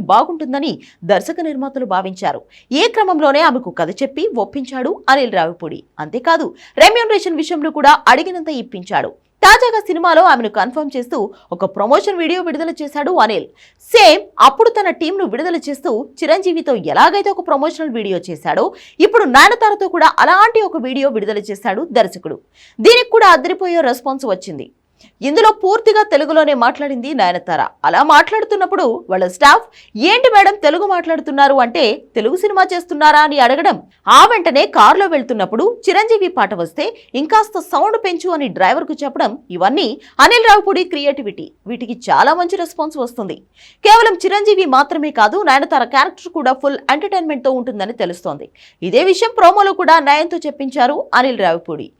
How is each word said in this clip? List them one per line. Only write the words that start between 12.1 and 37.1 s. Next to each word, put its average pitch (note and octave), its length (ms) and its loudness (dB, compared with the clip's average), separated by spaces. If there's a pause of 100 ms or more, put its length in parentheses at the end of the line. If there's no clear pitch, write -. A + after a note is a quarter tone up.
వీడియో E4+ 260 -4
విడుదల E4 240 -6 (120)
చేశాడు D4 300 -6 (120)
అనిల్. G3 240 -2 (460)
సేమ్ G4 280 6 (240)
అప్పుడు A4+ 300 4
తన G4 140 -2 (100)
టీంను F4+ 320 -4
విడుదల E4 240 -4 (120)
చేస్తూ C#4+ 220 -8 (300)
చిరంజీవితో E4 540 0 (180)
ఎలాగైతే F4 420 2
ఒక F4+ 140 -10
ప్రమోషనల్ D4+ 500 -4
వీడియో F#3+ 220 -6 (100)
చేశాడో, E3 340 -4 (420)
ఇప్పుడు G#4+ 280 2
నయనతారతో G#4 600 4
కూడా E4 120 6 (100)
అలాంటి G#4+ 500 4
ఒక D#4+ 80 -8 (100)
వీడియో C4+ 300 -2
విడుదల G#3 340 -6
చేశాడు G3+ 340 -6 (140)
దర్శకుడు. F3+ 400 -4 (420)
దీనికి A#4+ 360 4
కూడా A4+ 200 6
అదిరిపోయే E4+ 540 -2
రెస్పాన్స్ C4 420 -6
వచ్చింది. F3+ 360 -10 (600)
ఇందులో G#4+ 200 4 (140)
పూర్తిగా G#4+ 400 2 (100)
తెలుగులోనే D4+ 500 2
మాట్లాడింది C#4 520 -4
నయనతార. F3+ 480 -2 (220)
అలా E3 180 2
మాట్లాడుతున్నప్పుడు F#4 800 0 (260)
వాళ్ళ F#3+ 140 -2 (100)
స్టాఫ్, D4 300 4 (460)
"ఏంటి B4 240 4
మేడం G4+ 200 6 (100)
తెలుగు F4 280 0
మాట్లాడుతున్నారు?" D#4 720 0
అంటే, A#3 180 -2 (340)
"తెలుగు A#3 260 -2
సినిమా G4 200 2 (100)
చేస్తున్నారా?" D4+ 540 2
అని D4 200 -4
అడగడం, C#4+ 300 0 (320)
ఆ B3 120 8 (100)
వెంటనే E4+ 320 0 (140)
కారులో D4 380 4
వెళ్తున్నప్పుడు A3+ 500 -4 (240)
చిరంజీవి G4+ 400 0 (100)
పాట G#3 160 -2
వస్తే, E3+ 300 -6 (360)